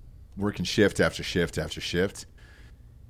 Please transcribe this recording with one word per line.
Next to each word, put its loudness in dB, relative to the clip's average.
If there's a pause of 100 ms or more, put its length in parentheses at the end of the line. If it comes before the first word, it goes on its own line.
(360)
working -2
shift 4
after 2
shift 0
after -4
shift, -2 (840)